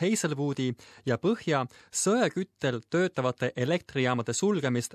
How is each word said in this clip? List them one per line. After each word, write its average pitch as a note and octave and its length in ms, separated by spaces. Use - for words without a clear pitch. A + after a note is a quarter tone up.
Hazelwoodi C#3+ 720
ja A#2+ 120
Põhja D#3+ 460
söeküttel F3+ 920
töötavate C3 680
elektrijaamade B2+ 760
sulgemist C3+ 640